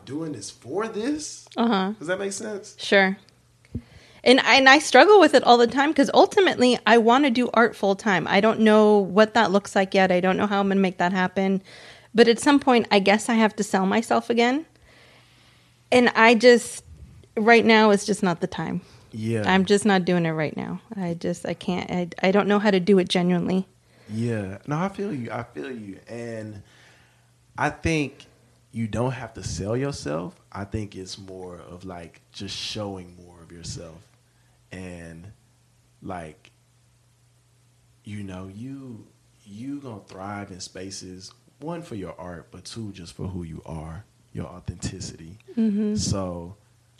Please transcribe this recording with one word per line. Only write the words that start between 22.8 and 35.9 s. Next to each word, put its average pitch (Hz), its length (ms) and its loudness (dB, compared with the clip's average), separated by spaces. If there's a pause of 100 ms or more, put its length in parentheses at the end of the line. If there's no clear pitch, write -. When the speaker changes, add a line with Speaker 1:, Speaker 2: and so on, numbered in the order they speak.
Speaker 2:
do 190 180 4
it 180 120 0
genuinely. 180 560 0 (420)
Speaker 1:
Yeah. 107 580 -6
No, 147 120 -4
I 185 100 -2
feel 202 240 -8
you. 117 180 -8
I 117 120 -8
feel 139 280 -12
you. 101 280 -14 (100)
And 110 540 -12 (960)
I 135 100 0
think 151 560 -4 (480)
you 113 160 -6
don't 117 240 -4
have 123 220 -14
to 95 80 -16
sell 101 340 -6
yourself. 143 640 -8 (100)
I 98 140 -12
think 104 320 -10
it's 92 220 -16
more 92 400 -18
of, 87 260 -20
like, 87 380 -18 (100)
just 98 240 -12
showing 95 680 -10
more 87 200 -20
of 82 100 -20
yourself. 82 460 -16 (760)
And, 87 600 -16 (680)